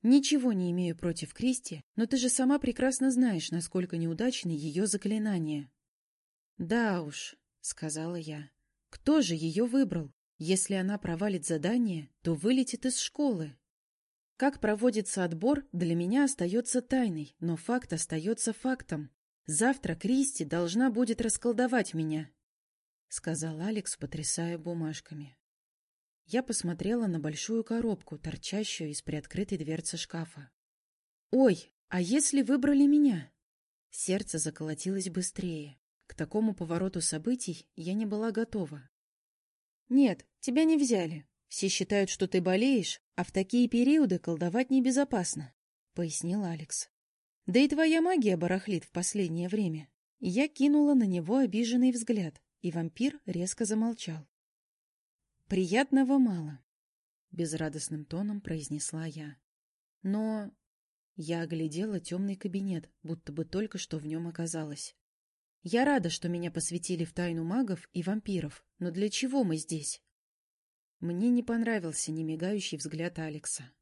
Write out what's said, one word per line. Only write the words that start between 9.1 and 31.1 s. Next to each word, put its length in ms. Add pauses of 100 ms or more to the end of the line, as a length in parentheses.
же 120
ее 320
выбрал? 460 (260)
Если 360
она 240
провалит 480
задание, 640 (120)
то 120
вылетит 520
из 120
школы». 580 (800)
«Как 240
проводится 640
отбор, 480
для 220
меня 300
остается 580
тайной, 580
но 160
факт 360
остается 600
фактом. 580 (360)
Завтра 480
Кристи 500
должна 460
будет 300
расколдовать 760
меня», 360 (760)
сказал 520
Алекс, 360
потрясая 600
бумажками. 800 (880)
Я 160
посмотрела 640
на 140
большую 440
коробку, 540
торчащую 720
из 120
приоткрытой 560
дверцы 380
шкафа. 540 (800)